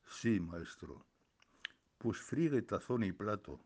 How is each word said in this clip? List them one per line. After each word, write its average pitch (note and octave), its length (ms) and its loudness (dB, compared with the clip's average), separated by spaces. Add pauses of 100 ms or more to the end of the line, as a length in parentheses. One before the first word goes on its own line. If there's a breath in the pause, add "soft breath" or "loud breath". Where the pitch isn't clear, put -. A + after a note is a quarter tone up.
"Sí, A2+ 340 2
maestro". E2+ 640 -8 (920 loud breath)
"Pues A2+ 200 0
friegue D3 440 2
tazón A2 420 0
y F#2 80 2
plato". G2+ 540 -4